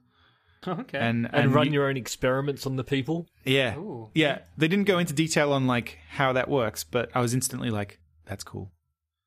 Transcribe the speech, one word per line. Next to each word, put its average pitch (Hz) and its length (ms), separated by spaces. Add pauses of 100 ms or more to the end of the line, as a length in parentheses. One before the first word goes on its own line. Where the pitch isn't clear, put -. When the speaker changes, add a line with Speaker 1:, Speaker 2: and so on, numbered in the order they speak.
Speaker 1:
<laughs> - 40 (640)
Okay. 180 320
Speaker 2:
And, 117 280
Speaker 3:
And - 80
Speaker 2:
and 139 200
Speaker 3:
run 147 120
Speaker 2:
you 147 80
Speaker 3:
your 139 160
own 135 80
experiments 135 680
on 131 120
the 127 80
people. 156 420 (180)
Speaker 2:
Yeah. 131 320
Speaker 1:
Ooh. 143 380
Speaker 2:
Yeah. 147 240 (180)
They 160 100
didn't 190 200
go 190 120
into 165 140
detail 151 400
on, 135 140
like, 120 320 (100)
how 135 240
that 127 160
works, 123 360
but 120 300
I 127 60
was 120 140
instantly 131 340
like, 104 320 (240)
"That's 98 200
cool." 98 280 (540)